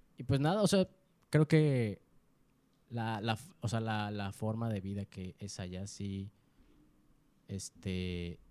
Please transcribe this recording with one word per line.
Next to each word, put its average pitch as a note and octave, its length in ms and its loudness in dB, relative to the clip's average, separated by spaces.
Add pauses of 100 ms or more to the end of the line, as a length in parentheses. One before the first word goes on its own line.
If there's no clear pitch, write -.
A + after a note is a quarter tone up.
(180)
y B2 60 -12
pues C3+ 160 2
nada, F#3 240 4
o F3+ 40 6
sea, F#3+ 200 4 (420)
creo D3+ 180 6
que C3+ 540 4 (880)
la, A2+ 320 -4
la A2+ 120 0
f-, - 260 -8
o A#2+ 80 -4
sea, A2+ 140 0
la, G#2+ 280 -2
la G2+ 220 -4
forma A2+ 380 -2
de G2+ 120 -2
vida G2 240 -6
que F#2 320 -12
es G2 220 -10
allá F#2 260 -8
sí, G2 460 -6 (1160)
este, F#2 920 -6 (120)